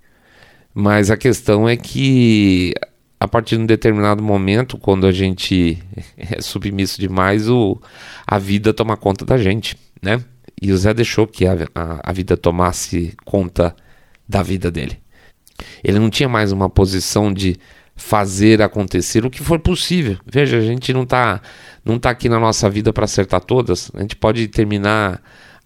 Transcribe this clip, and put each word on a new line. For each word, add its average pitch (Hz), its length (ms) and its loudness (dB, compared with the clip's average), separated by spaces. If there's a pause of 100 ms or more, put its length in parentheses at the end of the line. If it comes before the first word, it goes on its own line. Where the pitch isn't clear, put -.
(760)
mas 104 360 4
a 107 60 4
questão 107 500 2
é 120 100 2
que 113 1000 2 (460)
a 101 80 -2
partir 117 280 -2
de 113 60 0
um 113 40 -2
determinado 107 560 2
momento, 104 560 0
quando 95 280 2
a 95 60 4
gente 90 640 0 (220)
<laughs> - 160 -18
é - 240 -8
submisso 98 580 -6
demais, 95 520 0
o, 113 280 2 (480)
a - 120 0
vida 101 340 0
toma 110 240 -2
conta 95 300 -2
da 131 100 2
gente, 104 400 0 (240)
né? 113 240 -4 (380)
E 98 100 2
o 95 40 4
Zé 101 180 2
deixou 110 320 0
que - 200 -2
a, 92 60 2 (220)
a, 82 360 -8
a - 20 -2
vida 92 240 -2
tomasse 87 800 -2 (100)
conta 87 520 -2 (500)
da 98 160 -2
vida 90 280 -4
dele. 73 280 -8 (880)
Ele 98 140 2
não 110 100 4
tinha 131 200 0
mais 107 220 0
uma 95 200 0
posição 98 600 0
de 92 240 -2 (380)
fazer 104 680 2
acontecer 101 640 0
o 131 40 -2
que - 120 -14
for 165 160 0
possível. 160 640 -2
Veja, 131 320 0
a 113 60 2
gente 120 280 -2
não 131 140 0
tá, 120 380 0 (420)
não 113 140 0
tá 127 100 -2
aqui 120 220 -2
na 117 100 2
nossa 110 300 2
vida 107 240 0
pra 104 100 0
acertar 92 380 -2
todas. - 520 -2
A - 60 -10
gente 101 160 -8
pode 113 320 -2
terminar 104 760 -2 (440)